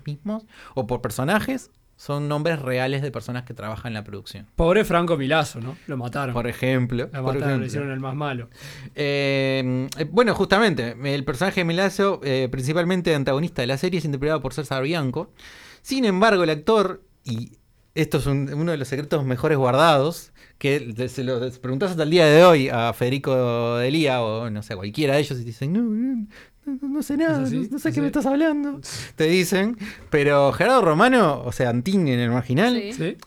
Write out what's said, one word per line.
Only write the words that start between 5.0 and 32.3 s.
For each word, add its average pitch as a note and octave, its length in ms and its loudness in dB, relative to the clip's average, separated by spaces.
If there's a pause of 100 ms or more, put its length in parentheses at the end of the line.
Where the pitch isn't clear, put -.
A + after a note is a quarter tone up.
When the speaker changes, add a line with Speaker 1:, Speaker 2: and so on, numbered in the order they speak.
Speaker 2:
Milazzo, C#3 420 -2
¿no? B2+ 160 -10 (100)
Lo C#3 120 -8
mataron. B2 340 -6
Speaker 1:
Por A#2+ 140 -4
ejemplo, B2 580 0
Speaker 2:
Lo - 60 -10
Speaker 1:
por C3+ 120 -8
Speaker 2:
mataron, C3 200 -2
Speaker 1:
ejemplo. C#3 180 0
Speaker 2:
le C3 60 -4
hicieron C#3 240 -6
el C3 100 -8
más C3+ 140 -8
malo. C3+ 340 -6 (640)
Speaker 1:
Eh, C3+ 760 0 (100)
eh, D#3 120 -2
bueno, G#3 240 2
justamente, F3+ 680 2
el C#3 200 -2
personaje F3 360 -2
de F3 60 2
Milazzo, F#3+ 580 0
eh, C3 260 0
principalmente E3 640 0
antagonista C#3 480 -2
de A#2+ 60 -2
la C3+ 100 -2
serie, F3+ 200 -2
es D#3 60 -4
interpretado D3 360 -2
por B2+ 140 -6
César C3+ 280 -4
Bianco. D3+ 480 -4 (520)
Sin C4 220 -2
embargo, G3 380 4
el D#3+ 80 4
actor, F#3 520 2 (220)
y A#2 280 -8 (420)
esto A#2+ 240 0
es B2+ 80 -2
un, C#3 260 -2
uno D#3+ 200 -2
de D#3 60 -2
los C3 100 -8
secretos D3 360 -2
mejores C3 320 0
guardados, C3+ 760 2 (260)
que C#3+ 220 0
le, A#2+ 280 -6
se C3 160 -8
lo B2+ 260 -4
se B2+ 100 -16
preguntás C3+ 320 -2
hasta D#3+ 100 -2
el D3+ 80 0
día E3+ 160 8
de D#3 180 10
hoy D3+ 260 8
a A#2 220 0
Federico B2 840 0
Delía C3 460 0
o, A2 280 -4
no G#2 120 -8
sé, - 120 -12
a - 20 -8
cualquiera A#2+ 380 -2
de D3 60 4
ellos, C#3+ 180 -2
y A#2+ 40 -8
te A2+ 40 -10
dicen, C3+ 260 -6
"No, A3 100 0
no, A#3 440 -2 (400)
no, C#4 220 -8
no C#4+ 140 -4
sé D4 140 -4
nada, D#4 260 0
Speaker 2:
¿Es C4 60 -2
así? A#3+ 100 -2
Speaker 1:
no, A#3+ 140 -4
no D4 60 -4
sé E4 120 -4
Speaker 2:
¿Es - 40 -2
Speaker 1:
qué D4 60 -2
me C#4+ 80 0
Speaker 2:
así? D4 100 -2
Speaker 1:
estás A#3+ 80 0
hablando", C#4+ 540 0 (360)
te D#3+ 80 0
dicen. F#3+ 520 2 (340)
Pero C#3+ 420 4
Gerardo A#3+ 300 4
Romano, E3+ 600 4
o B2 80 -6
sea, C3 180 0
Antín F#3+ 380 0
en B2 120 2
El A#2+ 100 0